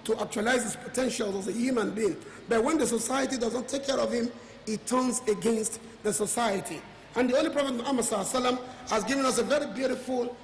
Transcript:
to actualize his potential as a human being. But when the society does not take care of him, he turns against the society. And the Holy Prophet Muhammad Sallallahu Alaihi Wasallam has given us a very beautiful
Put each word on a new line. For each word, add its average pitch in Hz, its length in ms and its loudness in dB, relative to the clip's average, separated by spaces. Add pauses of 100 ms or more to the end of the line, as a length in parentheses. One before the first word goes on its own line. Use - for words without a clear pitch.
to 220 180 0
actualize 226 420 2
his 208 120 -4
potential 233 600 -2
as 190 100 -4
a 185 40 -4
human 233 400 2
being. 196 240 2 (320)
But 226 160 4
when 311 140 4
the 262 80 4
society 262 520 0
does 226 160 0
not 247 140 -2
take - 200 -4
care 269 120 0
of 214 120 2
him, 240 200 0 (340)
he 220 120 -2
turns 254 500 2
against 214 520 0 (240)
the 208 100 0
society. 196 680 0 (340)
And 247 140 4
the 254 80 4
Holy 311 120 4
Prophet 269 260 0
Muhammad 240 300 0
Sallallahu 202 200 0
Alaihi 254 160 0
Wasallam 254 180 2 (300)
has 214 160 2
given 269 200 2
us 233 120 2
a 233 60 2
very 285 300 2
beautiful 247 720 -2